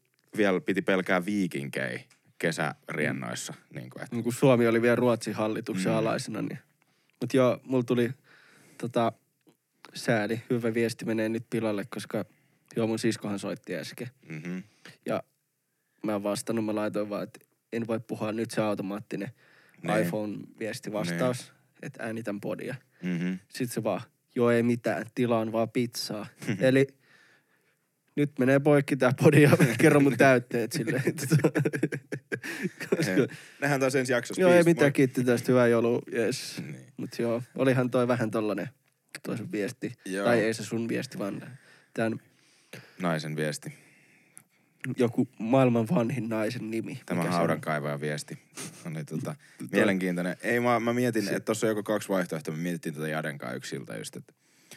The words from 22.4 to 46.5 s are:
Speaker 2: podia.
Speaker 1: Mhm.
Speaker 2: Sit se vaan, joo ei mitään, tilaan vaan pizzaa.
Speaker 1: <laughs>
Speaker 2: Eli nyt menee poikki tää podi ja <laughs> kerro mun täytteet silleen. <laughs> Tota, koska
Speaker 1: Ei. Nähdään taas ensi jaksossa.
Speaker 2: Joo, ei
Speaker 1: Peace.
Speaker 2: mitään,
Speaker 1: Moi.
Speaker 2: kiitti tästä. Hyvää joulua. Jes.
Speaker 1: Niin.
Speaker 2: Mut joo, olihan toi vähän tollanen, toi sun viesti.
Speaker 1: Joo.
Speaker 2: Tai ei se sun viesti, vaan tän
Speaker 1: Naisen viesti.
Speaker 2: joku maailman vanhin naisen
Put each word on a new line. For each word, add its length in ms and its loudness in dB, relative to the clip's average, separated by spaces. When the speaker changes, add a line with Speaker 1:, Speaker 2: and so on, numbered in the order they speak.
Speaker 2:
podia. 340 -8
Speaker 1:
Mhm. 300 -2
Speaker 2:
Sit 240 -6
se 120 -6
vaan, 160 -2
joo 160 4
ei 120 4
mitään, 520 0
tilaan 380 0
vaan 180 0
pizzaa. 560 -4
Speaker 1:
<laughs> 140 -2
Speaker 2:
Eli 260 6
nyt 220 0
menee 220 6
poikki 360 4
tää 160 4
podi 200 10
ja 80 8
<laughs> 120 -2
kerro 200 8
mun 160 4
täytteet 560 4
silleen. 300 -2
<laughs> 120 -8
Tota, 320 4
koska 160 0
Speaker 1:
Ei. 140 2
Nähdään 200 2
taas 140 2
ensi 180 2
jaksossa. 280 -2
Speaker 2:
Joo, 100 6
ei 60 10
Speaker 1:
Peace. 140 8
Speaker 2:
mitään, 160 4
Speaker 1:
Moi. 60 4
Speaker 2:
kiitti 320 2
tästä. 280 2
Hyvää 140 6
joulua. 360 2
Jes. 540 -4
Speaker 1:
Niin. 200 -14
Speaker 2:
Mut 220 -10
joo, 240 -2
olihan 360 2
toi 180 2
vähän 220 0
tollanen, 380 -2
toi 160 -6
sun 140 -10
viesti. 400 -6
Speaker 1:
Joo. 200 -4
Speaker 2:
Tai 140 4
ei 140 0
se 100 -8
sun 240 -4
viesti, 300 -6
vaan 240 -6
tän 260 -2
Speaker 1:
Naisen 380 -2
viesti. 360 -4
Speaker 2:
joku 320 2
maailman 560 4
vanhin 340 0
naisen 420 -4